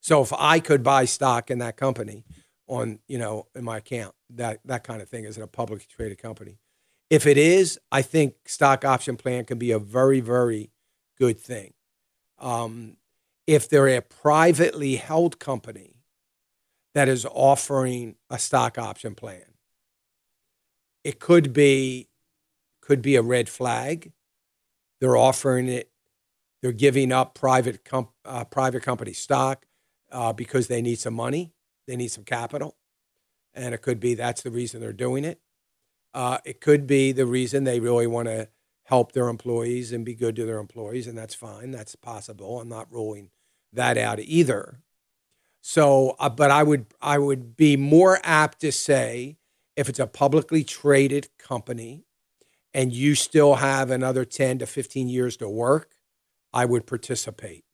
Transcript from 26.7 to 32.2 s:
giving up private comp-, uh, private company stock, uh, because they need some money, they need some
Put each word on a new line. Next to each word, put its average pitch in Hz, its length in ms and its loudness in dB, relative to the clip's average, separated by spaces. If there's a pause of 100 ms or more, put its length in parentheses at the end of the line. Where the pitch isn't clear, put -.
giving 131 400 2
up 131 220 0
private 127 500 0
comp-, 127 260 -6 (140)
uh, 120 200 -12
private 131 380 -4
company 120 300 -6
stock, 131 540 -2 (440)
uh, 120 220 -4
because 117 340 -4
they 120 160 -4
need 120 160 -2
some 113 160 -8
money, 139 380 -6 (340)
they 127 100 -12
need 123 140 -8
some 107 140 -16